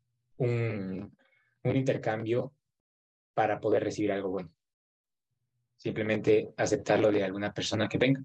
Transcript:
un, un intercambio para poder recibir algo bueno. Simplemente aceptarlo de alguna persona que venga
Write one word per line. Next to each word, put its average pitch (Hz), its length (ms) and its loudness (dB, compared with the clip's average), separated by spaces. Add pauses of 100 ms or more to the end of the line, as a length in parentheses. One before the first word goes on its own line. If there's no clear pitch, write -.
(380)
un, 107 760 -2 (480)
un 127 120 0
intercambio 120 800 -2 (800)
para 107 260 0
poder 107 240 2
recibir 101 280 0
algo 98 180 -2
bueno. 92 220 -6 (1300)
Simplemente 107 800 0
aceptarlo 104 520 2
de 104 140 2
alguna 101 300 -4
persona 107 340 -2
que - 80 -4
venga 131 280 2